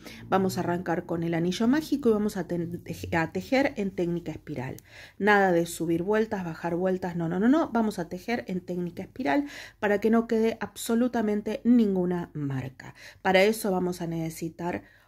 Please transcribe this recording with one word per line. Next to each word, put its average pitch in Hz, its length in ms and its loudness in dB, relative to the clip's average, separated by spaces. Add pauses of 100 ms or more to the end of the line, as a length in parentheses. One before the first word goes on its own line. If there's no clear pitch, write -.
(280)
Vamos 190 280 2
a 185 40 -2
arrancar 175 440 -2
con 170 200 -4
el 170 100 -2
anillo 180 320 0
mágico 285 440 2
y - 20 6
vamos 208 240 0
a 185 100 -4
ten-, 170 380 -4
teje-, - 320 -6
a 165 160 0
tejer 269 440 0
en 196 140 -2
técnica 175 400 -4
espiral. 139 460 -8 (420)
Nada 196 320 4
de 170 160 4
subir 165 380 -2
vueltas, 214 400 0
bajar 170 320 -4
vueltas, 185 400 -2
no, 170 120 -2
no, 175 120 -2
no, 220 80 4
no. 294 240 4
Vamos 220 260 0
a 170 100 -6
tejer 233 380 -6
en 185 140 -4
técnica 175 420 -6
espiral 262 440 0 (340)
para 208 200 2
que 220 100 2
no 226 180 4
quede 226 320 2
absolutamente 214 1040 -2
ninguna 190 680 4
marca. 135 600 -6 (260)
Para 185 220 6
eso 220 300 2
vamos 180 280 0
a 175 60 -4
necesitar 165 760 -6 (240)